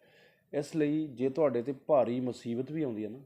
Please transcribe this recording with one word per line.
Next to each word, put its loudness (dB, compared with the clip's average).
ਇਸ -6
ਲਈ 2
ਜੇ 0
ਤੁਹਾਡੇ 2
'ਤੇ -2
ਭਾਰੀ 2
ਮੁਸੀਬਤ -4
ਵੀ -2
ਆਉਂਦੀ -4
ਹੈ -4
ਨਾ, -12